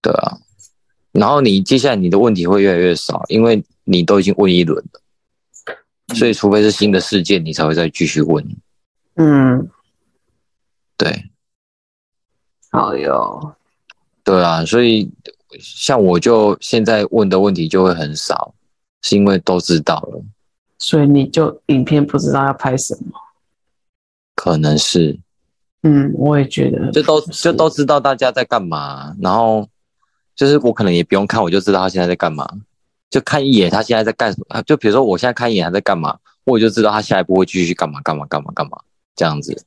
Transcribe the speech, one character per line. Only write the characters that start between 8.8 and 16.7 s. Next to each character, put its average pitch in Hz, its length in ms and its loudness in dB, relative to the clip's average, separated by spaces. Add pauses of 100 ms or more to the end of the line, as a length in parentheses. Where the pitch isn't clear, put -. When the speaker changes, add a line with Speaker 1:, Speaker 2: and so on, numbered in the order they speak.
Speaker 2:
嗯。 143 520 2 (1300)
Speaker 1:
对。 - 340 -12 (1400)
Speaker 2:
好 - 240 -2
哟。 71 600 -4 (680)
Speaker 1:
对 92 200 4
啊， 82 200 0
所 117 200 2
以 110 260 2 (500)
像 - 420 -2
我 90 180 4
就 107 420 4
现 113 240 -2